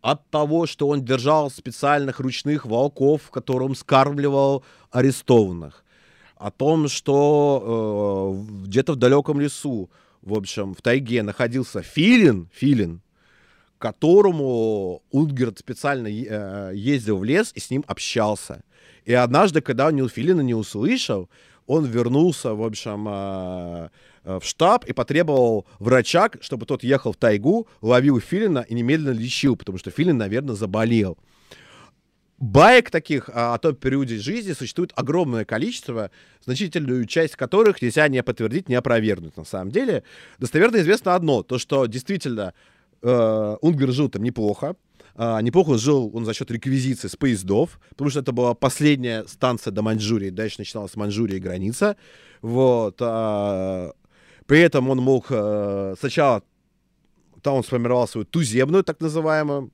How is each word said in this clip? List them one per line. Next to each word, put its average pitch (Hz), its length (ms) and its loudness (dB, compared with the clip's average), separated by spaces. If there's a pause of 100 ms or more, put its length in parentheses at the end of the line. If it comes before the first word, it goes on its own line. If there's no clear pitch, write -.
От 135 280 -2
того, 151 380 0
что 147 200 -2
он 143 160 0
держал 135 460 2
специальных 139 720 -2
ручных 139 460 -4
волков, 139 640 0
которым 127 460 -4
скармливал 139 880 2 (280)
арестованных. 110 920 2 (540)
О 104 140 -10
том, 151 360 0
что, 143 760 2
э, 101 760 -2
в-, 101 280 -12
где-то 131 260 0
в - 20 -2
далёком 139 460 2
лесу, 131 480 -6 (320)
в 98 120 -8
общем, 98 420 -6
в - 80 -20
тайге 120 400 0
находился 117 580 -4
филин, 151 720 4
филин, 104 480 0 (760)
к - 40 -16
которому 123 1300 2
Унгерт 135 480 0
специально 127 500 -6
е-, 104 220 -8
э, 101 460 -8
ездил 107 420 0
в 92 60 -4
лес 165 320 0
и - 40 -14
с - 120 -10
ним 135 160 -4
общался. - 720 -4 (420)
И 117 100 -2
однажды, 143 480 4
когда 135 260 0
он 135 220 0
филина 160 320 0
не 123 120 0
услышал, 113 720 -2 (380)
он 151 200 0
вернулся, 123 680 0
в 107 100 -4
общем, 107 460 -8
э, 92 800 -8 (340)
э, 92 160 -8
в - 60 -14
штаб 208 400 2
и - 80 -10
потребовал 131 720 0 (140)
врача, 127 500 2 (120)
чтобы 113 260 -10
тот 131 160 -6
ехал 127 300 0
в - 40 -10
тайгу, 120 500 2 (140)
ловил 123 380 4
филина 185 400 0
и 113 160 -8
немедленно 131 420 0
лечил, 123 380 0
потому 95 240 -10
что - 100 -10
филин, 156 280 0
наверное, 113 380 -4
заболел. 107 600 0 (1200)
Баек 175 520 6
таких, 151 420 -4
а, 117 220 0
о - 20 -4
том 156 180 0
периоде 131 440 -2
жизни 190 340 -6
существует 135 420 -6
огромное 127 480 -2
количество, 117 680 -6 (340)
значительную 127 600 -4
часть 160 280 -2
которых 196 460 2
нельзя 151 280 2
не 131 120 0
подтвердить, 120 480 -4
не 123 60 2
опровергнуть 110 600 0
на 82 60 -16
самом 95 280 -8
деле. 202 320 -2 (340)
Достоверно 202 400 2
известно 175 380 2
одно, 151 260 2
то, 123 160 -6
что 135 300 0
действительно, 117 680 -6 (480)
э, 110 580 2
Унгер 139 320 2
жил 135 160 0
там 98 140 -6
неплохо. 117 540 -2 (400)
А, 113 260 -2
неплохо 151 300 4
он 117 80 4
жил 123 340 2
он 113 120 -6
за 110 100 -4
счёт - 160 -10
реквизиции 127 560 -2
с - 80 -10
поездов, 110 640 0 (100)
потому 143 220 -4
что 143 80 -4
это 131 120 -4
была 120 220 0
последняя 127 760 0
станция 120 440 -2
до 101 100 -4
Маньчжурии, 107 480 0
дальше 101 300 -6
начиналась 104 360 -10
Маньчжурия 104 420 -4
и - 20 -6
граница. 95 560 -2 (480)
Вот, 120 580 0
а, 101 920 -4 (520)
при 151 140 6
этом 147 300 4
он 131 100 0
мог, 127 320 2
э, 101 680 -2
сначала, 131 440 0 (960)
там 139 140 0
он 123 80 0
сформировал 120 440 0
свою - 180 -8
туземную, 147 580 2
так 156 180 -6
называемую. 156 720 -2